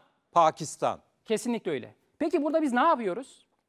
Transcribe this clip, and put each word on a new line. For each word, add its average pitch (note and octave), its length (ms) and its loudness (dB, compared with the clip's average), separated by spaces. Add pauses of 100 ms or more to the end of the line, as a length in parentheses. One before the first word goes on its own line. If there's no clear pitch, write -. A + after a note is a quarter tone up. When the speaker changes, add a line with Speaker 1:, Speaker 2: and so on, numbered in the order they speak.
(320)
Speaker 1:
Pakistan. D#3 680 2 (240)
Speaker 2:
Kesinlikle A3 460 -4
öyle. C3 240 -6 (240)
Peki D#4 260 0
burada D#4 180 0
biz C#4 100 0
ne B3 100 2
yapıyoruz? C4 640 -2 (220)